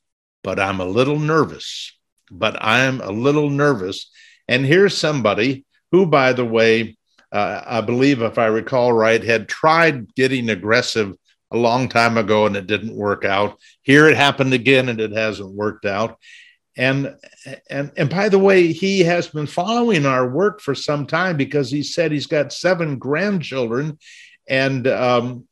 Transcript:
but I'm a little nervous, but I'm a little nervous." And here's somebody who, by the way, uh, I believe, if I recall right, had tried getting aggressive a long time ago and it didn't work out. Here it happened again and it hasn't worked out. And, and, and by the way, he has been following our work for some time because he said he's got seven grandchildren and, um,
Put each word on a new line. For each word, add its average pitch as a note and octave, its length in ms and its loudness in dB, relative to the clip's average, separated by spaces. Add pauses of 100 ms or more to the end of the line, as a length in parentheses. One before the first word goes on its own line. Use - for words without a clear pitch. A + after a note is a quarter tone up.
(440)
but F#2 160 -4
I'm F#2+ 220 -2
a F2+ 180 -4
little D3 200 0
nervous, D3+ 800 -4 (320)
but G#2 300 -4
I'm B2+ 420 2
a G2 100 -8
little C#3+ 380 0
nervous." C#3 600 -2 (380)
And B2+ 180 0
here's F3 320 4
somebody C3 680 0 (300)
who, F#3 120 4
by C#3 280 4
the B2 240 -4
way, A2+ 400 2 (340)
uh, G2+ 300 -4 (160)
I - 20 -2
believe, A#2+ 420 0
if A2 160 -4
I A#2 100 2
recall A#2+ 440 0
right, A2+ 320 2
had A2 240 0
tried D#3 680 0
getting B2+ 340 0
aggressive G#2 640 0 (360)
a G#2+ 60 -2
long A#2+ 300 0
time A#2 300 2
ago G#2+ 280 2
and G2+ 100 0
it F#2+ 120 -8
didn't G#2+ 280 -4
work G#2 280 -4
out. G2+ 360 -2 (220)
Here D3+ 280 6
it C3 80 4
happened C3+ 360 2
again B2+ 360 2
and A2+ 100 -4
it A2 120 -4
hasn't G#2 420 -4
worked G#2 320 -6
out. G#2 320 -4 (600)
And, C3+ 380 -2 (540)
and, C#3 260 -8
and D#3+ 140 -2
by G3+ 200 -2
the G3 100 4
way, F#3+ 320 4
he F#3+ 300 0
has E3+ 260 0
been D3 200 -8
following G#3+ 580 0
our B2+ 220 0
work F#3 340 -2
for C#3 140 -4
some D3 300 -4
time E3+ 320 -2
because C#3 320 -2
he C#3+ 140 -4
said E3 280 -4
he's C#3+ 160 -4
got D3 260 -2
seven E3+ 440 -2
grandchildren C#3+ 1040 -4 (500)
and, C3 380 0
um, B2 640 0